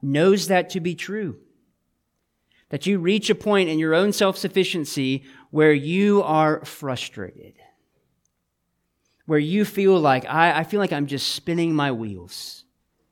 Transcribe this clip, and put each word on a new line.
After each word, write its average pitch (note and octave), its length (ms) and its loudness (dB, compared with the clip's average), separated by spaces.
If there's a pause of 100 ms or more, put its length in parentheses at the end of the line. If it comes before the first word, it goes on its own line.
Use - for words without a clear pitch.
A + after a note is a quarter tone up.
knows D#3+ 480 2
that F3+ 220 0
to F#3 100 -6
be E3+ 140 -4
true. F#3+ 420 -8 (1300)
That C#3+ 160 -8
you G3+ 120 2
reach G3+ 300 0
a G#3+ 60 4
point G3 340 2
in D#3 100 -2
your D#3+ 160 0
own G3+ 180 2
self-sufficiency E3 1120 -2 (260)
where D3+ 220 4
you F#3 500 2
are D#3 420 0
frustrated, - 880 -10 (1700)
where D#3 120 2
you F3 260 0
feel G3 340 2
like, C3+ 280 2
"I, D#3+ 340 2
I E3 40 -2
feel G3+ 160 -2
like F#3+ 120 -2
I'm C#3+ 140 -4
just C3+ 280 -6
spinning E3+ 400 -2
my C#3+ 180 0
wheels G2+ 720 -12 (480)